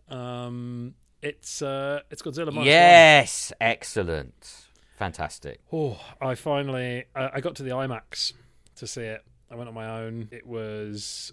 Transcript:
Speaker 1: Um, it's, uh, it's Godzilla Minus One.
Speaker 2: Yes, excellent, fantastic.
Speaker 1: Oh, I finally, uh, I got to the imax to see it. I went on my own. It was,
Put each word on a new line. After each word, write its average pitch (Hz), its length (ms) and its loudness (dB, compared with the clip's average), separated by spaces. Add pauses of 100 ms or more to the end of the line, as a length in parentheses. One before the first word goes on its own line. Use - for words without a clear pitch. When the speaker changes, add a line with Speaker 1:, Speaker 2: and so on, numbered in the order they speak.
Speaker 1:
Um, 123 840 -12 (260)
it's, - 400 -12
uh, 139 400 -6 (100)
it's 147 100 -16
Godzilla 156 260 -8
Minus 143 100 -6
One. 123 80 -2
Speaker 2:
Yes, 160 960 8
excellent, 85 1040 -4 (320)
fantastic. 80 640 -10 (100)
Speaker 1:
Oh, 147 260 -4 (220)
I 131 160 -4
finally, 131 720 -6 (100)
uh, 135 160 -4
I 139 80 -6
got 147 160 -6
to 139 80 -14
the 131 80 -8
imax 127 640 -6 (420)
to 120 120 -16
see 123 160 -10
it. 110 200 -12 (280)
I 120 40 -18
went 120 140 -14
on 113 60 -18
my 113 260 -10
own. 113 300 -12
It 120 160 -20
was, 107 840 -10